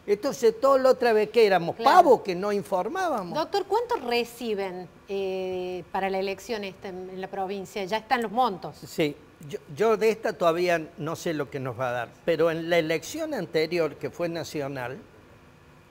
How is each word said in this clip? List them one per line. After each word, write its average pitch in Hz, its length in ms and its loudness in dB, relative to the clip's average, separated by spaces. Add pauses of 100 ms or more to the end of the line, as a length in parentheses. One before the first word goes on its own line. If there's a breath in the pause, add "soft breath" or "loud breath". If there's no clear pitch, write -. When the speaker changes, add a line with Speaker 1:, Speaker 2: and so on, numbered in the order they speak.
Speaker 1:
Entonces, 220 540 2
todo 269 180 6
la 262 120 6
otra 247 240 4
vez 214 160 2
que 233 160 6
éramos 170 300 2
Speaker 2:
Claro. 220 200 4
Speaker 1:
pavos, 302 240 8
que 185 140 -4
no 202 180 -2
informábamos. 214 840 -2
Speaker 2:
Doctor, 349 280 -2
¿cuánto 466 300 0
reciben, 226 920 -4 (220)
eh, 185 720 -4 (100)
para 196 180 -2
la 190 80 -2
elección 196 460 -6
esta 190 240 -12
en, 185 220 -12
en 185 100 -12
la 190 80 -8
provincia? 196 560 -6
Ya 196 140 -4
están 240 240 -2
los 202 100 -6
montos. 202 440 -2 (100)
Speaker 1:
Sí, 147 300 -2 (320)
yo, 165 100 -12 (160)
yo 214 220 2
de 220 140 2
esta 226 240 -4
todavía 170 540 2 (100)
no 160 180 -6
sé 175 160 -4
lo 143 180 -4
que 147 80 -8
nos 127 220 -6
va 131 80 -2
a 120 40 -2
dar, 120 160 -4 (180)
pero 165 240 4
en 165 180 -4
la 175 100 4
elección 170 540 -2
anterior, 160 640 -2
que 135 140 -6
fue 170 180 -4
nacional, 143 720 -8 (920)